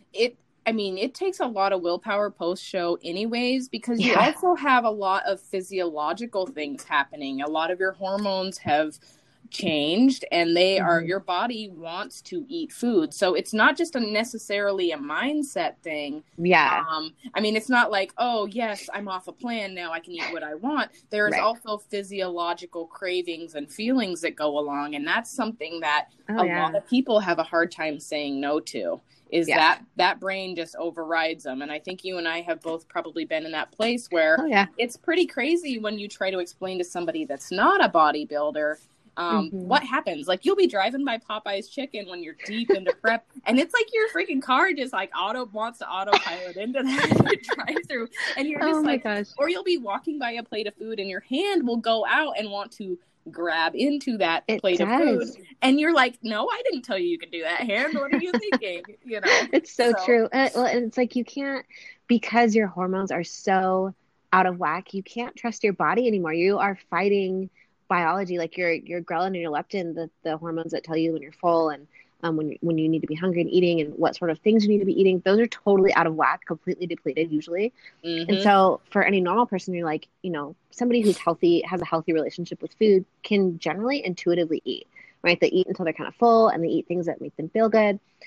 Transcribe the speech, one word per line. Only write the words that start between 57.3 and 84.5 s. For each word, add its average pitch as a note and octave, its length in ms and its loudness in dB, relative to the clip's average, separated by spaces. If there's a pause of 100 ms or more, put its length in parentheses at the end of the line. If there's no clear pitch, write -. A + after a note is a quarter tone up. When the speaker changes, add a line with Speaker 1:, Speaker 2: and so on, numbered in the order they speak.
Speaker 1:
do E3+ 120 -8
that, E3+ 180 -2
hand. B3 340 0
What C#4+ 160 -2
are C4+ 60 2
you F4 140 -2
Speaker 2:
<laughs> A#4+ 60 0
Speaker 1:
thinking?" A3 460 -2 (220)
You A3 160 -6
know? A#4 320 4
Speaker 2:
It's - 180 2
so A#3+ 220 2
Speaker 1:
So G3 120 0
Speaker 2:
true. A#3 280 6
Uh, C4 220 4
well, B3 100 2
and B3 220 0
it's A3+ 100 -6
like, B3 180 0
you B3 80 0
can't, C#4 420 -6 (420)
because A#3 460 4
your G#3+ 140 4
hormones F3+ 440 -2
are E3+ 120 -2
so F#3+ 720 0 (380)
out F#3 120 6
of F3+ 140 0
whack, E3+ 340 -4
you G3 100 -6
can't A#3+ 340 -10
trust - 260 -6
your G#3 100 4
body F3+ 320 2
anymore. F3+ 280 0
You F#3 260 2
are G3 180 0 (120)
fighting F#3+ 600 0 (380)
biology, F3+ 520 0
like, E3 180 -4
your, F3 160 2
your E3+ 280 -6
ghrelin F3 260 -2
and F#3+ 100 -4
your E3 140 -4
leptin, E3 440 -4
the, D#3+ 140 -6 (140)
the D#3+ 140 -2
hormones E3 340 -6
that - 120 -6
tell D#3+ 140 -4
you E3 160 2
when D#3+ 80 -4
you're D#3 100 -18
full E3 380 2
and, D3 180 -8 (360)
um, E3 120 0
when, D3+ 260 -2
when E3 180 2
you D#3+ 100 2
need D#3+ 120 2
to - 60 -6
be D#3 60 -4
hungry E3+ 280 0
and E3 100 0
eating F3 280 4
and D3+ 160 -2
what - 200 2
sort E3+ 160 -2
of D#3+ 80 -4
things G#3+ 240 6
you G#3 60 4
need G#3 100 6
to G3 60 0
be F#3+ 140 2
eating, F#3 240 6
those G3 140 6
are A#3 80 6
totally G3 480 4
out E3 140 4
of D#3+ 80 -2
whack, C#3+ 320 2
completely F3+ 400 -4
depleted D#3+ 440 -2
usually. E3+ 400 -2 (320)
Speaker 1:
Mm-hmm. E3 280 -2
Speaker 2:
And F#3+ 100 2
so G3 480 6
for G3 140 2
any G3 180 4
normal G3 240 2
person, F#3+ 300 -6
you're E3+ 100 -4
like, D#3+ 220 -4 (160)
you F#3 80 -4
know, D3 240 -6 (160)
somebody B3 300 2
who's G#3 180 4
healthy, E3+ 420 4
has F3 200 -4
a E3 40 -6
healthy E3 280 -2
relationship D#3+ 500 -4
with E3 100 -12
food G3 320 4 (160)
can F#3 380 2
generally A3 440 -2
intuitively E3+ 640 0